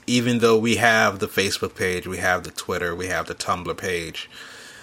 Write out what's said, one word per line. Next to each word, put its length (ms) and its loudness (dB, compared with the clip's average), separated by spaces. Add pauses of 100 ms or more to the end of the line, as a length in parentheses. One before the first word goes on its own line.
even 320 2
though 180 6
we 200 2
have 420 4
the 80 -2
Facebook 480 -2
page, 320 -2
we 120 -6
have 260 0
the 80 -14
Twitter, 420 -4
we 140 -6
have 180 -2
the 80 -8
Tumblr 420 -4
page, 540 -6 (520)